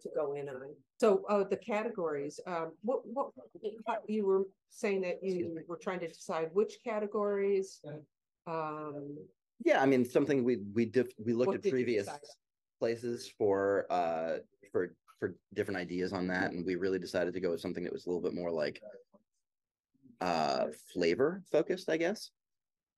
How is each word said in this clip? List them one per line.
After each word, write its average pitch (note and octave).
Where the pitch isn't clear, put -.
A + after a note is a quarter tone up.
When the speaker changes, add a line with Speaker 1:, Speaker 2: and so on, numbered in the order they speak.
Speaker 1:
to -
go D3
in C#3+
on. C3+
So, G3
uh, G3+
the G3
categories, F3+
um, E3
what, B3
what, A#3
how, A#3
you G#3+
were F#3+
saying G3
that F3
you F#3+
Speaker 2:
Excuse E3+
me. D#3+
Speaker 1:
were E3+
trying F3+
to E3
decide E3
which G#3+
categories. G3+
Um, D3+
Speaker 2:
Yeah, C4+
I C3+
mean, B2+
something C#3
we, B2
we A2+
dif-, B2
we A#2
looked B2+
Speaker 1:
What F#3+
Speaker 2:
at -
Speaker 1:
did G#3
you D#3+
Speaker 2:
previous A#2
Speaker 1:
decide? -
Speaker 2:
places A#2
for, G2
uh, E2
for, F2+
for F#2
different G2
ideas F2+
on F2+
that, F2+
and F2
we F#2
really F#2+
decided F2+
to F#2
go F2+
with E2+
something F2+
that -
was D#2
a -
little F2
bit F2
more, F2
like, -
uh, D#2
flavor B2
focused, D#3+
I D#3+
guess. E3+